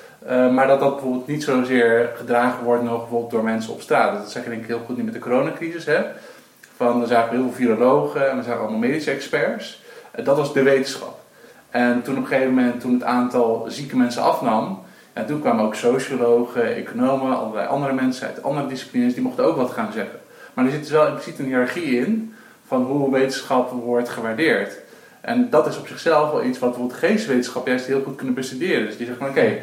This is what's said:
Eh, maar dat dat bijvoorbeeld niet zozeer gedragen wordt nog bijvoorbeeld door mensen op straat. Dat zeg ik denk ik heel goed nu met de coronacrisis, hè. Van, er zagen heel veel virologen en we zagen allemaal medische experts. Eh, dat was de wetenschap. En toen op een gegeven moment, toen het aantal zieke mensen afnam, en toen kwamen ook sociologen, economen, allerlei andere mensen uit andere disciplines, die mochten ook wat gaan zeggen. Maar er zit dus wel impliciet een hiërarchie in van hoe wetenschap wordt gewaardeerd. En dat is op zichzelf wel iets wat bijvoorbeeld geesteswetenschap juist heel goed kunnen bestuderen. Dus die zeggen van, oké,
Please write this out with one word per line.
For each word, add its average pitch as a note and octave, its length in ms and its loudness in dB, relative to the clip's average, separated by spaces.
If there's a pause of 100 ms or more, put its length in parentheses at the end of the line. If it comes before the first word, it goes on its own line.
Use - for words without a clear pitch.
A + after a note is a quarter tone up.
(260)
Eh, B2+ 240 4
maar C3 160 4
dat C#3 140 6
dat C3+ 120 2
bijvoorbeeld B2+ 340 -4
niet D3 180 -4
zozeer B2 720 4
gedragen B2 480 0
wordt A#2+ 180 2
nog A#2 180 -2
bijvoorbeeld A#2 300 -4
door A2 140 0
mensen A2+ 280 -2
op - 80 -12
straat. G#2 420 0
Dat - 80 -14
zeg B2 120 -8
ik B2 60 -10
denk A2+ 140 -8
ik A2 60 -14
heel A#2 180 -4
goed B2+ 100 -8
nu A#2+ 60 -4
met A2 120 -4
de - 40 -10
coronacrisis, D#3+ 680 -2
hè. D#3+ 160 2 (720)
Van, B2 240 2
er A#2+ 60 0
zagen A#2 240 4
heel B2 120 0
veel B2 100 -2
virologen C3+ 760 2
en C3 60 -2
we A#2+ 60 -4
zagen A#2 180 -4
allemaal A2 180 -4
medische C#3+ 320 0
experts. - 720 -4 (280)
Eh, A#2 140 -10
dat C#3 120 4
was C#3+ 160 0
de C#3 100 4
wetenschap. C3 560 2 (520)
En B2 320 2
toen C3+ 140 -4
op B2+ 60 -2
een B2+ 60 -6
gegeven C3 260 2
moment, B2 260 2
toen B2 140 -2
het B2 80 2
aantal A#2+ 680 2
zieke C3+ 280 -8
mensen B2 260 2
afnam, D3 600 0 (300)
en A2 140 -6
toen D3 140 -4
kwamen A2+ 240 2
ook A2 100 -2
sociologen, A#2+ 1000 2
economen, B2+ 640 0
allerlei G#2+ 300 -4
andere C#3 240 -2
mensen B2+ 340 0
uit - 160 -10
andere C#3 240 -2
disciplines, B2 480 0
die B2+ 80 -4
mochten B2 220 0
ook A2 120 4
wat B2+ 140 -2
gaan G#2+ 220 -6
zeggen. - 280 -8 (340)
Maar B2+ 100 2
er C3+ 60 4
zit D3 100 -4
dus C#3 100 -10
wel D3+ 160 6
impliciet - 320 -4
een D3 60 -6
hiërarchie C3 520 0
in G3+ 380 0 (320)
van B2+ 160 0
hoe C#3 300 0
wetenschap C3 580 0
wordt A#2+ 380 -2
gewaardeerd. A2+ 680 -2 (440)
En A#2+ 300 0
dat D#3 160 6
is - 120 -6
op - 80 -12
zichzelf D3+ 440 2
wel B2 140 0
iets B2+ 140 -2
wat B2 120 0
bijvoorbeeld B2 280 -6
geesteswetenschap C#3 680 0
juist B2+ 200 0
heel C#3 160 0
goed - 140 -8
kunnen C3 180 -4
bestuderen. B2+ 520 -2
Dus G#2 100 -8
die A#2+ 100 -8
zeggen B2 200 -8
van, C#3 100 -6
oké, A2+ 260 2